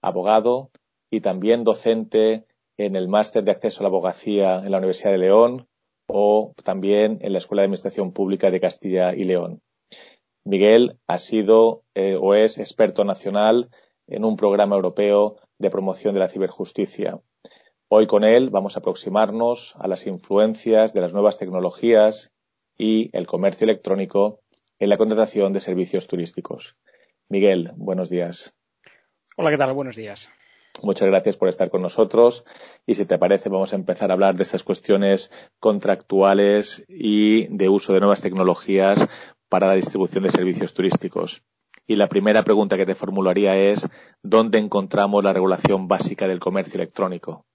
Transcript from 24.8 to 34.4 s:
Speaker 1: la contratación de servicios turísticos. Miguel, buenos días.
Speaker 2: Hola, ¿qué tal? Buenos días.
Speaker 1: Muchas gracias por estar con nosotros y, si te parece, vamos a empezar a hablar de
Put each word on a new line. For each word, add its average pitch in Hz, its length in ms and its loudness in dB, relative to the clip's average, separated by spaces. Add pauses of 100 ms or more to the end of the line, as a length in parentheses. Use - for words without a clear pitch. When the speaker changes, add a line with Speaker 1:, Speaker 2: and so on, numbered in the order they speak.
Speaker 1:
la 101 80 2
contratación 107 560 0
de 98 60 -4
servicios 92 460 -6
turísticos. - 680 -10 (540)
Miguel, 95 460 0
buenos 92 340 -6
días. 87 440 -8 (840)
Speaker 2:
Hola, 160 120 0
¿qué 151 60 0
tal? 135 160 0
Buenos 135 240 -8
días. 107 340 -18 (520)
Speaker 1:
Muchas 98 260 0
gracias 95 300 2
por 95 100 0
estar 92 220 -2
con 92 100 -4
nosotros 113 640 2 (400)
y, 110 120 -2
si 95 100 -4
te 90 100 0
parece, 95 320 2
vamos 95 240 -4
a 104 40 -4
empezar 95 340 -4
a - 20 2
hablar 95 240 2
de 92 60 -2